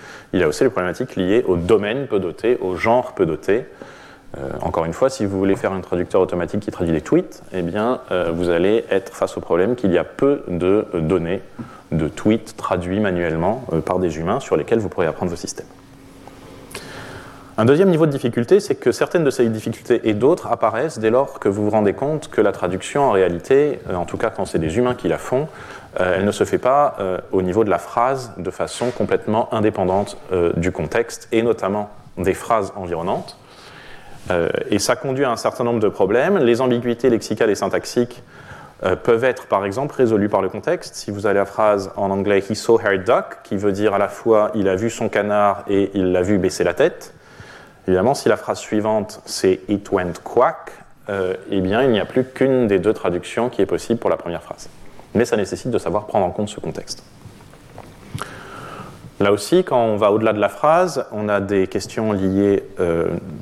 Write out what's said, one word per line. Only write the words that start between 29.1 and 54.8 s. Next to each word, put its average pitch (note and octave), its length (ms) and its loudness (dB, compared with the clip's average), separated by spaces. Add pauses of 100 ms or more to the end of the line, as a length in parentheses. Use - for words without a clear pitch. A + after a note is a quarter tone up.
indépendante, G2+ 640 0 (160)
euh, F2 240 2
du F2 160 0
contexte, - 640 -4
et A2+ 100 4
notamment G#2 460 -2 (280)
des F2+ 160 0
phrases G2+ 440 -2
environnantes. F2+ 600 -6 (920)
Euh, E2+ 200 0 (200)
et G#2 100 2
ça A#2+ 160 0
conduit C3+ 300 -2
à B2 60 0
un A2+ 40 -2
certain - 300 -2
nombre A#2 160 0
de G#2 80 4
problèmes. A#2+ 480 2
Les A#2+ 240 4
ambiguïtés A#2+ 480 0
lexicales A2+ 400 2
et G2 60 2
syntaxiques, - 680 -4 (600)
euh, F#2 120 2
peuvent A#2 300 2
être, - 220 -2
par G2+ 180 2
exemple, G2+ 280 -4
résolues A2 360 2
par G2+ 120 2
le F#2+ 80 -2
contexte. D3+ 460 -6
Si - 160 -10
vous G2+ 140 -4
avez G2+ 140 2
la G2 60 2
phrase G#2 520 2
en G2+ 120 0
anglais, « G2 300 2 (100)
He A2 60 -2
saw A2+ 240 4
her G2+ 180 2
duck », A#2 460 0
qui G#2 140 -6
veut G2+ 160 0
dire G#2 200 2
à G2+ 40 2
la G2+ 100 2
fois « G#2+ 480 2
il G2 140 2
a F#2 60 4
vu A2 140 0
son A2 200 -4
canard » G#2 580 2
et « G2 260 2
il F#2 200 2
l'a F2+ 80 4
vu G2+ 160 2
baisser F2+ 260 0
la F2 100 2
tête », - 400 0 (760)
évidemment, F#2 260 4
si - 160 0
la G#2 80 4
phrase - 220 -6
suivante, G#2+ 640 -2
c'est « - 420 0
it G2+ 240 -2
went F2+ 220 0 (100)
quack », - 480 0 (380)
euh, F#2+ 240 -2 (160)
eh G2+ 120 0
bien, G2 200 2
il C3+ 80 4
n'y A2 100 4
a F#2 60 -2
plus - 180 0
qu'une B2+ 440 2
des G2 120 4
deux G#2 140 2
traductions F#2+ 560 -2
qui G#2 120 -2
est G2 40 4
possible G2+ 340 -2
pour G2+ 100 -2
la E2+ 80 0
première E2+ 260 -8
phrase. - 260 -16 (460)